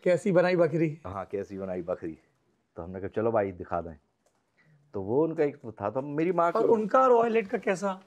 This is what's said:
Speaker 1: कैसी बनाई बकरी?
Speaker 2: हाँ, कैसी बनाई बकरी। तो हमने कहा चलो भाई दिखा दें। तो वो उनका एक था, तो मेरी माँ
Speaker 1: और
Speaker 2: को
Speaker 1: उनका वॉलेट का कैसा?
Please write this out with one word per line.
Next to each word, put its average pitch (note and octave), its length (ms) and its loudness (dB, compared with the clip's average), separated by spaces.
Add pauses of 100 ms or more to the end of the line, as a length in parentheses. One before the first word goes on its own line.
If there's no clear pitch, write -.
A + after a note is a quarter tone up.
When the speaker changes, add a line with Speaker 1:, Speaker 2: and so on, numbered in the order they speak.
Speaker 1:
कैसी F3+ 280 2
बनाई F3+ 240 4
बकरी? D#3 500 2
Speaker 2:
हाँ, F#2+ 180 -8
कैसी G2 340 -6
बनाई F#2 240 -6
बकरी। E2+ 360 -6 (580)
तो F2 60 -10
हमने F#2 180 -10
कहा F#2+ 80 -6
चलो A2+ 240 -2
भाई G2+ 200 0
दिखा F2 280 -6
दें। E2 160 -10 (960)
तो G2 80 -6
वो B2 220 2
उनका D#3+ 200 0
एक - 120 -2
था, G#2 340 -6
तो B2+ 120 -4
मेरी D3+ 300 -2
माँ E3+ 180 2
Speaker 1:
और A3 160 2
Speaker 2:
को A3+ 60 6
Speaker 1:
उनका A3+ 340 4
वॉलेट A3+ 420 4
का A3+ 100 -4
कैसा? F#3+ 480 -2